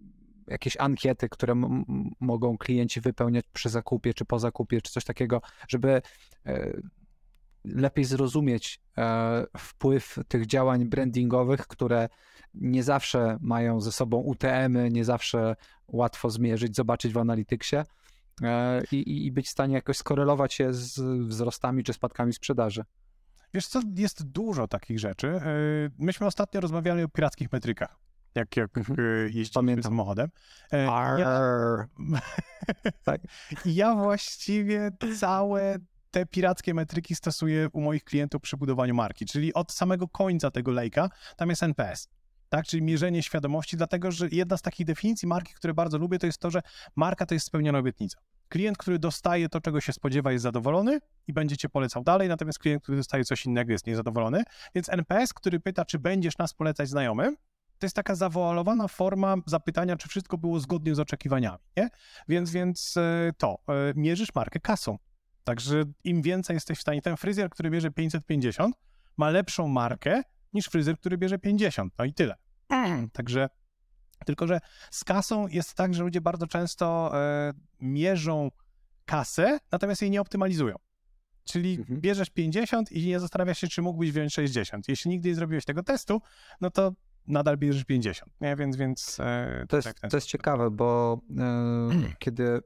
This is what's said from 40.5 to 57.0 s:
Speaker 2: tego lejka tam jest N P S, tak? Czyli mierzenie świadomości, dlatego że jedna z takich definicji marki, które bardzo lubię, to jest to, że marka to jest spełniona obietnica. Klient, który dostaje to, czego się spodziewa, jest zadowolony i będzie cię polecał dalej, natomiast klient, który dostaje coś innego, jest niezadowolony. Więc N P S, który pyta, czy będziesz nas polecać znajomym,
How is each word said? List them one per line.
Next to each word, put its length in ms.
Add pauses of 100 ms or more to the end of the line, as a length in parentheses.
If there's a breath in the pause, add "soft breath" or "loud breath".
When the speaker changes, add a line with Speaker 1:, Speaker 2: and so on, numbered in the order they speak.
Speaker 2:
tego 220
lejka 360 (280 loud breath)
tam 140
jest 120
N 120
P 160
S, 180 (400)
tak? 180
Czyli 160
mierzenie 400
świadomości, 540
dlatego 340
że 220
jedna 240
z 60
takich 240
definicji 420
marki, 260
które 200
bardzo 240
lubię, 200
to 80
jest 120
to, 120
że 100 (360 loud breath)
marka 300
to 80
jest 120
spełniona 320
obietnica. 400 (300)
Klient, 300
który 200
dostaje 500
to, 120
czego 200
się 120
spodziewa, 400
jest 100
zadowolony 560 (280)
i 60
będzie 240
cię 120
polecał 360
dalej, 240
natomiast 300
klient, 240
który 140
dostaje 280
coś 220
innego, 260
jest 140
niezadowolony. 560 (320 loud breath)
Więc 140
N 160
P 120
S, 160
który 280
pyta, 240
czy 140
będziesz 400
nas 160
polecać 340
znajomym, 480 (420)